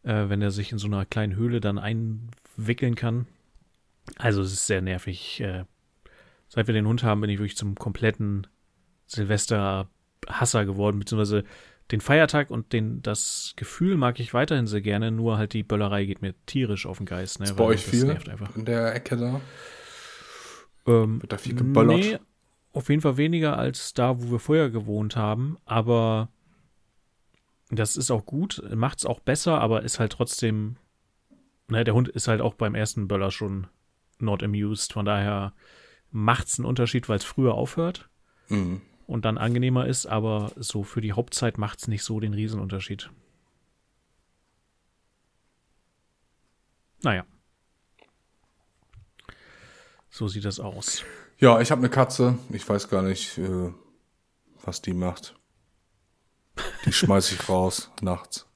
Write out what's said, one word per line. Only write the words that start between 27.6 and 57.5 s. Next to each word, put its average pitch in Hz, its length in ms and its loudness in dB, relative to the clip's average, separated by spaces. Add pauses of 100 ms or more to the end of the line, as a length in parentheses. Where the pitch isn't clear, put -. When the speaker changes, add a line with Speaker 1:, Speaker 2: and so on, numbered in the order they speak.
Speaker 1:
das 110 260 0
ist - 140 -2
auch 113 160 0
gut, 165 360 -4 (120)
macht's 117 320 -2
auch - 140 -2
besser, 143 420 2
aber 110 200 2
ist - 160 -6
halt 113 140 0
trotzdem, 110 640 -2 (920)
ne, 113 160 2
der 113 100 4
Hund 123 140 4
ist - 200 -4
halt 110 140 2
auch 113 100 0
beim 110 220 -2
ersten 107 340 -2
Böller 98 220 0
schon 98 360 -6 (520)
not 104 240 -2
amused, 104 500 -2
von 104 140 -2
daher 101 480 0 (560)
macht's 113 480 0
einen 123 80 -2
Unterschied, 123 420 0
weil's 104 160 0
früher 123 300 2
aufhört 165 560 -4 (380)
Speaker 2:
Mhm. 92 320 -2 (260)
Speaker 1:
und 113 200 -4
dann 110 120 0
angenehmer 123 480 2
ist, 127 200 -2
aber 107 500 -2
so 107 260 -6
für - 200 -6
die 107 100 -2
Hauptzeit - 460 -2
macht's 104 300 -6
nicht 104 160 -2
so 107 160 -4
den 107 140 -2
Riesenunterschied. 98 760 -6 (4000)
Naja. 98 220 0 (2750)
So - 180 -6
sieht 101 160 -6
das 98 160 -6
aus. - 440 -8 (340)
Speaker 2:
Ja, 120 220 10
ich 120 100 2
hab 143 80 4
eine 123 120 4
Katze. 123 480 4 (120)
Ich 107 180 -8
weiß 101 200 0
gar 95 140 2
nicht, 95 360 -2
äh, 90 340 -4 (920)
was - 180 -8
die 92 120 -4
macht. 90 420 -4 (1500)
Die - 80 2
schmeiß 98 400 4
ich - 160 -6
<laughs> - 0 -
raus 92 420 0 (100)